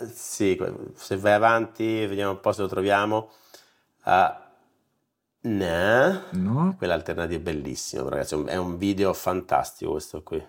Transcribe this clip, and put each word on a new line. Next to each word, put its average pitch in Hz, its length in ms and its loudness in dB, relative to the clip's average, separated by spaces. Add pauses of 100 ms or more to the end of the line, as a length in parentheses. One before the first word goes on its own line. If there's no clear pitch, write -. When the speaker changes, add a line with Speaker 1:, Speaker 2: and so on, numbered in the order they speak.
(120)
Speaker 1:
sì, - 440 0
que-, 90 180 -4 (220)
se - 220 -6
vai 104 160 4
avanti, 113 760 2
vediamo 98 240 -2
un 95 80 -6
po' 107 120 0
se 101 100 -2
lo 95 60 0
troviamo. 101 640 2 (760)
Eh, 90 280 4 (1080)
no. 107 880 2
Speaker 2:
No. 123 460 0
Speaker 1:
Quell'alternativa 85 600 -2
è - 20 -10
bellissima, 69 600 -6
però, 67 120 -4
ragazzi, 69 180 -4
è 78 40 -2
un, 73 100 -4
è 73 100 -4
un 90 200 -4
video 98 360 0
fantastico 85 800 -2
questo 76 320 -8
qui. 78 260 -6